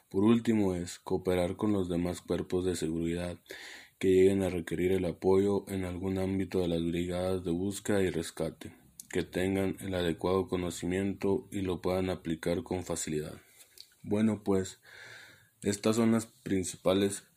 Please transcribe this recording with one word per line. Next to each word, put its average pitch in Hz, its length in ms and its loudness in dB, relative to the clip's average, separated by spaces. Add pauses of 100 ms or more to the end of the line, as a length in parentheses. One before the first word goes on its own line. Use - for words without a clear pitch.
Por 98 140 0
último 110 500 4
es 87 240 -6
cooperar 90 580 0
con 107 160 0
los 98 160 0
demás 87 340 -2
cuerpos 90 440 -2
de 90 100 0
seguridad 85 600 -4 (640)
que 98 80 2
lleguen 95 340 6
a 92 80 2
requerir 87 420 -2
el 92 140 2
apoyo 95 640 2
en 95 180 -4
algún 90 320 -4
ámbito 95 440 0
de 87 60 0
las 85 160 0
brigadas 90 640 -2
de 87 60 0
búsqueda 98 500 -2
y 92 80 2
rescate, 80 640 -6 (400)
que 90 80 0
tengan 95 580 -2
el 98 140 -6
adecuado 90 540 0
conocimiento 92 1040 -2
y 101 100 -4
lo 92 200 -2
puedan 92 280 0
aplicar 85 540 -4
con 90 200 -6
facilidad. 78 560 -6 (600)
Bueno, 104 420 0
pues, 95 380 0 (800)
estas 107 360 0
son 113 160 4
las 113 120 0
principales 98 960 0 (140)